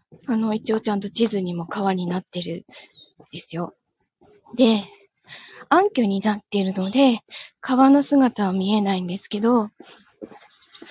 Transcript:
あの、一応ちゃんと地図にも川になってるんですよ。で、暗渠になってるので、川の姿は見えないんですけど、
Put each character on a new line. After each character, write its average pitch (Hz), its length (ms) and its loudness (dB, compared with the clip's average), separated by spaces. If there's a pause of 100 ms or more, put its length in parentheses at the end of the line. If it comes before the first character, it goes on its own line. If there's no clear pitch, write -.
(280)
あ 226 100 -2
の、 220 160 -2
一 226 200 -2
応 220 60 -2
ち 220 100 0
ゃ 208 60 -2
ん 202 40 -2
と 196 100 -8
地 226 180 2
図 202 140 -2
に 175 120 -4
も 170 120 -6
川 196 280 -2
に 180 140 -4
な 180 120 -4
っ - 40 -8
て - 180 -10
る 170 160 -8
ん - 60 -14 (680)
で 120 80 -10
す - 160 -6
よ。 175 180 -8 (840)
で、 226 240 4 (880)
暗 381 200 4
渠 247 160 0
に 196 140 0
な 208 160 0
っ 208 120 -10
て 202 160 -2
る 190 100 -2
の 190 160 -4
で、 247 300 4 (420)
川 262 280 4
の 277 140 6
姿 254 420 2
は 185 80 -2
見 190 200 0
え 214 80 2
な 196 140 0
い 185 60 -2
ん 180 60 -6
で 180 100 -6
す - 100 -6
け 208 140 -6
ど、 226 280 2 (1200)